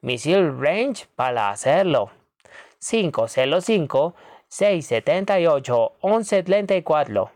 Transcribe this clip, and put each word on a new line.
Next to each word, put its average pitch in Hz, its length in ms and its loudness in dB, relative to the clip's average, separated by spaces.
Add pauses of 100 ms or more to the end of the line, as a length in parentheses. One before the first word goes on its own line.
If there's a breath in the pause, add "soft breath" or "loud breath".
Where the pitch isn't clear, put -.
Missile 147 500 0
Range 180 540 -2 (100)
para 120 360 0
hacerlo. 135 580 2 (680 loud breath)
Cinco 160 480 -2
cero 135 340 0
cinco, 165 540 0 (320 loud breath)
seis 190 400 0
setenta 180 520 0
y 170 60 2
ocho, 127 560 2
once 202 400 0
treinta 196 340 0
y 175 60 0
cuatro. 127 540 0